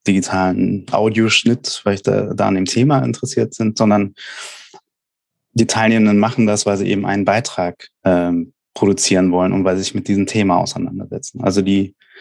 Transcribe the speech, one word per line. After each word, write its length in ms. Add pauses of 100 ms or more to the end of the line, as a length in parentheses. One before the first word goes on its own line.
digitalen 800
Audioschnitt, 960
weil 100
ich 80
da, 320
da 140
an 80
dem 80
Thema 340
interessiert 560
sind, 240
sondern 360 (1400)
die 160
Teilnehmenden 500
machen 300
das, 180
weil 100
sie 120
eben 180
einen 180
Beitrag, 640 (180)
ähm, 480 (220)
produzieren 560
wollen 220
und 100
weil 140
sie 80
sich 100
mit 140
diesem 180
Thema 320
auseinandersetzen. 840
Also 200
die, 320 (260)